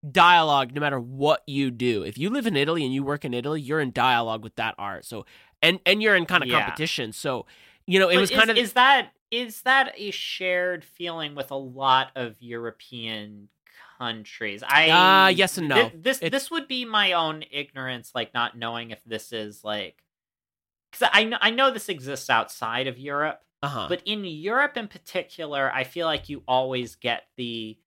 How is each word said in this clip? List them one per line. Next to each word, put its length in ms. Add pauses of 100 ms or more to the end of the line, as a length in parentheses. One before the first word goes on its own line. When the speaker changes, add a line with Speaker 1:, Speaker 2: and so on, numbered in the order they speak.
(100)
Speaker 1:
dialogue 640
no 60
matter 200
what 460
you 240
do. 340
If 140
you 120
live 160
in 100
Italy 300
and 80
you 80
work 240
in 80
Italy, 260
you're 200
in 120
dialogue 500
with 140
that 220
art. 260
So, 220 (340)
and, 260
and 160
you're 140
in 100
kind 160
of 60
Speaker 2:
Yeah. 120
Speaker 1:
competition. 520
So, 320 (420)
you 120
know, 100
it 80
Speaker 2:
But 40
Speaker 1:
was 100
Speaker 2:
is, 80
Speaker 1:
kind 120
of 80
Speaker 2:
is 160
that, 360 (200)
is 320
that 340
a 140
shared 760
feeling 500
with 160
a 60
lot 600
of 240
European 1080 (500)
countries? 640
I 280
Speaker 1:
Uh, 380
yes 280
and 120
no. 200
Speaker 2:
thi-, 80
this, 240
Speaker 1:
It 100
Speaker 2:
this 200
would 180
be 160
my 280
own 380
ignorance, 640
like, 200
not 240
knowing 320
if 140
this 280
is, 320
like, 400 (880)
'cause 200
I 120
kn-, 160
I 100
know 200
this 180
exists 420
outside 560
of 120
Europe, 440 (200)
Speaker 1:
Uh-huh. 260
Speaker 2:
but 160
in 200
Europe 520
in 100
particular, 880
I 100
feel 220
like 220
you 180
always 480
get 320 (100)
the 500